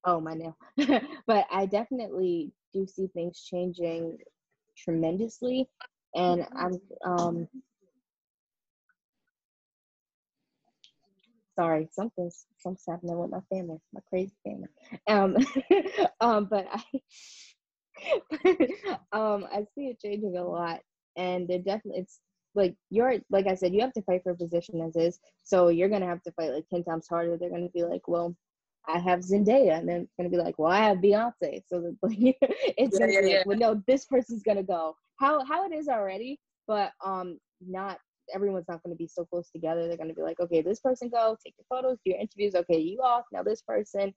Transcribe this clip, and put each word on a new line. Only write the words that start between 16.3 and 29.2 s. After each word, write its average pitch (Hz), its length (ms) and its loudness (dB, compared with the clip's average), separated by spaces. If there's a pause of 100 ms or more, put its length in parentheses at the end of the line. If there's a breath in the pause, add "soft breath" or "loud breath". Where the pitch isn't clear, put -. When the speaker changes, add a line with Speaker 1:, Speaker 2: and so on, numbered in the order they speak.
Speaker 1:
but 196 260 -2
I, 226 120 -8 (1500 loud breath)
<laughs> 349 840 0
um, 208 380 -2
I 208 140 -4 (100)
see 285 140 -8
it 233 120 -12
changing 208 360 -4
a 175 100 -4
lot, 170 340 -4 (360)
and 180 300 -2
they're 180 120 -2
definitely, 196 420 -6
it's - 200 -18 (340)
like, 190 200 2 (140)
you're, 240 260 2 (140)
like 196 180 2
I 190 80 2
said, 185 180 0
you 208 80 4
have 254 120 -2
to 220 100 -6
fight 180 200 0
for 185 80 -2
a 175 60 -2
position 170 440 -4
as 165 140 -6
is. 170 240 2 (240 soft breath)
So 180 260 6
you're 170 200 4
gonna 196 180 0
have 175 160 -6
to 170 100 -10
fight, 160 200 -4
like, 156 160 -6
ten 175 140 -2
times 165 240 -6
harder. 170 300 -2
They're 175 120 -6
gonna 175 200 -6
be 175 140 -2
like, 170 240 -6
"Well, 170 280 -2 (520)
I 160 120 -2
have 180 220 2